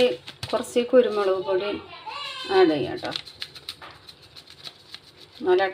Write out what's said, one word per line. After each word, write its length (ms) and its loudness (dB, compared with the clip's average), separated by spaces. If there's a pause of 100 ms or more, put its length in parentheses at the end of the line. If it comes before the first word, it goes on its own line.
(500)
കുറച്ച് 300 -2 (100)
കുരുമുളക് 560 4
പൊടി 240 0 (840)
ആഡ് 160 8
ചെയ്യാം 300 -4
ട്ടോ. 80 -6 (2250)
നല്ല 160 4 (120)